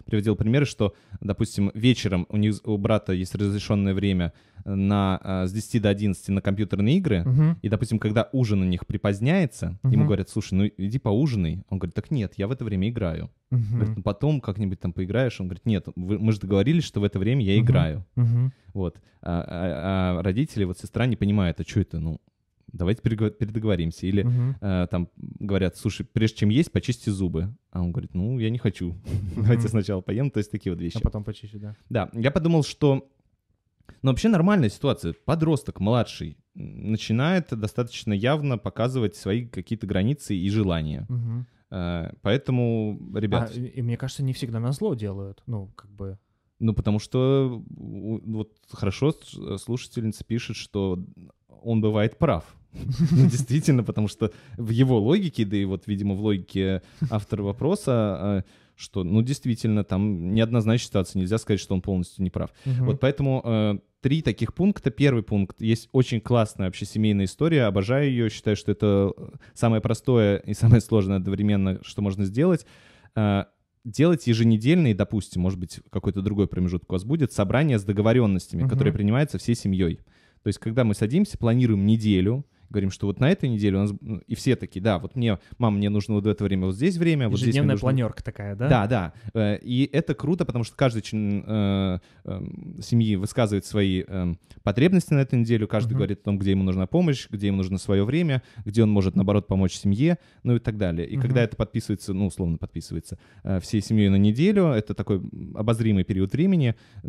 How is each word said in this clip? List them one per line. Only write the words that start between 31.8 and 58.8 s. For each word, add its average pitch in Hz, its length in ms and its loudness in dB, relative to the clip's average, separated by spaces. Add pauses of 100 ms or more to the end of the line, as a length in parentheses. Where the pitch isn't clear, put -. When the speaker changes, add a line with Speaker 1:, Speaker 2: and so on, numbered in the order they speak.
Speaker 1:
Да, 110 240 -2
я 117 160 0
подумал, 165 340 2
что, 135 460 0 (920)
ну, 131 80 4
вообще 214 180 2
нормальная 180 400 4
ситуация. 98 440 -2 (120)
Подросток 156 540 -2
младший, 104 580 -2 (180)
м, 101 360 -10
начинает 143 600 0
достаточно 110 600 -4
явно 131 440 0
показывать 113 580 -2
свои 117 320 -4
какие-то 98 400 -8
границы 101 480 -2
и 92 140 -2
желания. 85 600 -2
Speaker 2:
Мгм. 120 380 -6 (240)
Speaker 1:
Э, 87 400 -6 (100)
поэтому, 113 800 -2 (160)
ребят 110 400 -2
Speaker 2:
А, 120 40 -8
и, 123 60 -6
и - 160 -10
мне 117 160 -4
кажется, 131 260 -8
не 131 100 -2
всегда 117 260 -6
назло 143 340 -2
делают. 98 540 -8
Ну, 104 280 -8
как - 160 -20
бы. 98 280 -12 (400)
Speaker 1:
Ну, 113 140 0
потому 104 260 0
что, 131 600 0 (140)
у, 107 440 -8 (180)
вот 107 140 -8 (200)
хорошо 135 400 0
с-, - 480 -12
слушательница - 640 -6
пишет, 113 320 -6
что 95 420 -4 (640)
он 113 200 2
бывает 107 360 2
прав. 113 280 -2 (280)
<laughs> - 0 - (380)
Ну, 131 180 6
действительно, 131 540 0
потому 104 240 -2
что - 240 -2 (260)
в 113 120 -6
его 123 300 4
логике, 139 460 0
да 98 120 -2
и 98 80 0
вот, 95 220 -6
видимо, 101 280 -2
в 98 60 -6
логике 95 600 0 (280)
автора 104 340 -4
вопроса, 104 1000 -2
э, - 40 -20 (260)
что, - 280 -8